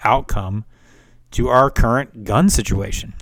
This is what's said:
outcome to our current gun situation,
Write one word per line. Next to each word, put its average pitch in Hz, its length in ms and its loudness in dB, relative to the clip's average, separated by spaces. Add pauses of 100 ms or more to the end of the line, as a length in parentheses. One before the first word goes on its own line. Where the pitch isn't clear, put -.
outcome 104 600 -2 (680)
to 120 180 -2
our 131 220 4
current 120 540 -2
gun 143 260 2
situation, - 720 -4